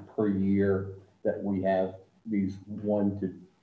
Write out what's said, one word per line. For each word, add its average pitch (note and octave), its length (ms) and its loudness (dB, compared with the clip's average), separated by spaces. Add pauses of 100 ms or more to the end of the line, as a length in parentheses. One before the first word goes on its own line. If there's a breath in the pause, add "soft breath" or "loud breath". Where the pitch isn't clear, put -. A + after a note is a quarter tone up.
(140)
per G#2+ 140 2
year G2 600 2 (360)
that G2+ 180 -2
we G2 200 0
have F#2+ 320 2 (320)
these G2 300 0 (260)
one G#2 380 0
to F#2 120 -2 (300)